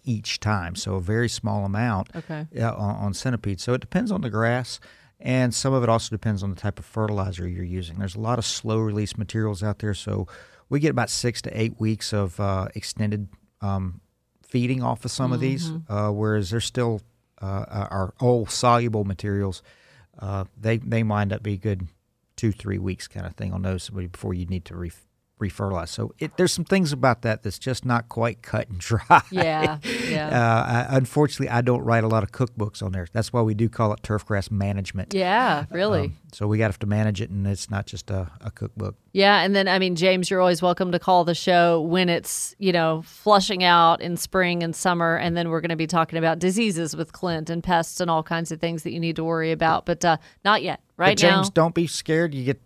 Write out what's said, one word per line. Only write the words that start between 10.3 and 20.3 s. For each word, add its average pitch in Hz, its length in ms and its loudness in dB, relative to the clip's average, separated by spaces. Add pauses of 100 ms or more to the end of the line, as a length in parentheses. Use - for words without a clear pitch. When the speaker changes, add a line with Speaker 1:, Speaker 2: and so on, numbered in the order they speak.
Speaker 1:
we 143 120 0
get 151 100 4
about 120 180 0
six - 340 -4
to 110 180 -8
eight 113 180 -2
weeks 110 340 -2
of, 101 280 -2
uh, 98 340 -2
extended, 104 540 -4 (320)
um, 95 400 -4 (420)
feeding 127 400 -2
off 120 220 -4
of 123 80 -6
some 127 200 0
of 123 60 0
these, 160 320 -2
Speaker 2:
Mm-hmm. 160 220 -8
Speaker 1:
uh, 104 180 0
whereas 104 400 0
there's 113 140 -2
still, 117 380 -2 (380)
uh, 98 280 -4
uh, 101 200 -4
our 95 320 -4
old 123 300 2
soluble 120 540 2
materials. 98 580 -4 (560)
Uh, 98 280 -6 (140)